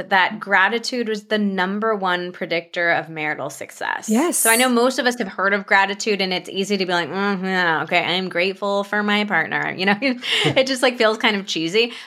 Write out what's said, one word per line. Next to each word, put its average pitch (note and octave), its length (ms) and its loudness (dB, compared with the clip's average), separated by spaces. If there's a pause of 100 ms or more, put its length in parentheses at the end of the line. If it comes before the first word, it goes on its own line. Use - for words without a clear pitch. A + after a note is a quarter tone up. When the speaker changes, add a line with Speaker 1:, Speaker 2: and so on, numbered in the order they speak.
Speaker 1:
that F#3+ 320 2
gratitude G#3+ 680 0
was G#3+ 180 -4
the G#3+ 120 0
number G3+ 560 0
one F3+ 380 -2
predictor E3+ 580 -2
of D#3 180 0
marital D3+ 420 -6
success. - 580 -8
Speaker 2:
Yes. C4+ 280 2
Speaker 1:
So A3+ 140 2
I A3+ 60 4
know B3+ 120 6
most B3 300 2
of B3+ 80 2
us B3 120 0
have G#3 100 -4
heard G3 240 0
of G3 140 0
gratitude, G3 540 2
and F#3 120 -2
it's F3 160 -4
easy G3 280 -2
to F#3+ 100 0
be F3+ 60 -2
like, E3+ 160 0
"Mm, G3 360 -2
yeah, F3+ 400 0
okay, E3+ 180 2
I'm F#3 260 -2
grateful F#3+ 540 -2
for G#3 220 -2
my G#3 200 2
partner." D#3 520 -2
You F#3 100 -2
know, G3+ 120 2
<laughs> - 20 -8
it B3+ 640 0
just, B3+ 160 -4
like, B3 160 2
feels A3 200 4
kind A3 180 2
of G3 100 -6
cheesy, G3 460 0 (140)